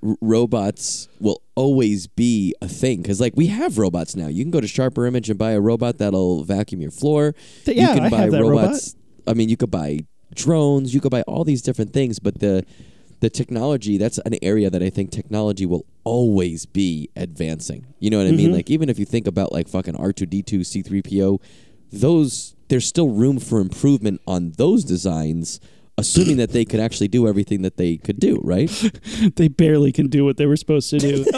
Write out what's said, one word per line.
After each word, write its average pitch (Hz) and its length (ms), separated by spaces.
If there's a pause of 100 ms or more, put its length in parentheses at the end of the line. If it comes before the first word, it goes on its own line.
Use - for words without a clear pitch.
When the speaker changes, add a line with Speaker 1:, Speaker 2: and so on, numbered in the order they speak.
Speaker 1:
r-, 110 160
robots 113 880 (120)
will 104 220 (140)
always 123 520
be 110 540
a 87 60
thing, 117 360
'cause, 98 160
like, 120 160
we 165 120
have 220 300
robots 87 380
now. 85 120
You 82 160
can 165 80
go 165 100
to 107 60
Sharper 123 400
Image 123 220
and 104 100
buy 110 120
a 107 100
robot 117 360
that'll 92 460
vacuum 98 380
your 76 100
floor. 147 420 (320)
Speaker 2:
Th-, 269 120
Speaker 1:
You - 100
Speaker 2:
yeah, 294 80
Speaker 1:
can - 100
Speaker 2:
I 220 40
Speaker 1:
buy 226 80
Speaker 2:
have 185 140
that 160 100
robot. - 240
Speaker 1:
robots. - 300 (320)
I 113 60
mean, 113 160
you 113 80
could 107 140
buy 76 280 (360)
drones. 143 580
You 127 80
could 135 100
buy 123 120
all - 200
these 147 180
different 113 320
things, 123 260
but 101 200
the, 95 240 (560)
the 113 100
technology, 117 680
that's 104 220
an 113 220
area 101 280
that 87 140
I 95 60
think 95 220
technology 104 540
will 87 200 (180)
always 104 600
be 87 500
advancing. 80 720 (120)
You 104 100
know 110 100
what - 80
I 170 40
mean? 160 160
Speaker 2:
Mm-hmm. 175 80
Speaker 1:
Like, - 140
even 156 200
if 107 100
you 101 60
think 117 220
about, 95 240
like, 85 160
fucking 92 280
R 98 180
two 98 120
D 92 180
two, 95 200
C 98 180
three 98 200
P 98 220
O, 98 160 (520)
those, 143 640 (120)
there's 127 180
still 165 240
room 123 300
for 113 200
improvement 104 680
on 87 300
those 185 280
designs, 82 720 (380)
assuming 160 400
that 117 140
they 120 120
could 110 160
actually 110 300
do 117 180
everything 101 360
that 95 140
they 85 200
could 104 220
do, - 240
right? 98 340
Speaker 2:
<laughs> 220 580
They 165 140
barely 147 420
can 143 160
do 143 160
what 139 140
they 147 80
were 147 100
supposed 151 360
to 147 80
do. 139 320
Speaker 1:
<laughs> - 60